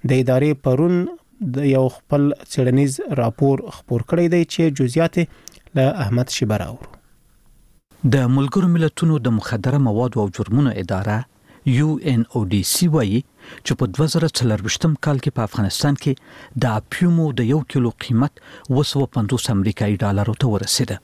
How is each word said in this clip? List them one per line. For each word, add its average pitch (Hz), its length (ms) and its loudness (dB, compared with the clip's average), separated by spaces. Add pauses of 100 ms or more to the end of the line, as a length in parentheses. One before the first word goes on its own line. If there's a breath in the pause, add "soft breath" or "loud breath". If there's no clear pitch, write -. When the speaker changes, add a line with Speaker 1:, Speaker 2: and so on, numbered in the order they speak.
Speaker 1:
د 131 40 0 (100)
ادارې 135 460 2
پرون 156 260 2 (600)
د 139 100 -2 (100)
یو 131 100 4 (140)
خپل 143 240 0 (300)
څېړنیز 131 400 2 (280)
راپور 135 460 0 (100)
خپور - 240 -4 (100)
کړی 175 240 2
دی 175 80 2 (100)
چې - 100 -2 (160)
جزئیات 151 400 0
یې 170 60 2 (520 loud breath)
له 139 300 0
احمد 120 320 -2
شیبه 107 240 -2
راوړو. - 260 -12 (1300)
Speaker 2:
د 127 240 2
ملګرو 170 400 2
ملتونو 160 480 0
د 113 160 2
مخدره 127 440 0
موادو 113 360 0
او 98 140 -2
جرمونو 113 460 0
اداره 98 400 -2 (500 soft breath)
یو 147 180 2 (220)
ان 117 180 2
او 123 100 -2 (120)
ډي 101 180 2
سي - 240 0
وایي 113 240 2 (480 loud breath)
چې 123 140 -2
په 110 120 -2
دوه 151 220 0
زره 160 140 0 (100)
څلرويشتم 113 580 0 (100)
کال 143 140 0
کې - 160 -4
په 110 120 -2
افغانستان 135 520 -2
کې - 640 -6
د 117 160 0
اپیومو 170 480 2 (100)
د 120 120 0
یو 151 100 2 (140)
کیلو 120 180 0 (140)
قیمت 123 400 0
اووه - 440 -2
سوه 139 240 0
پنځوس 117 400 -2
امریکایي 101 480 0
ډالرو 101 400 0
ته 131 120 2
ورسېده. 101 500 -2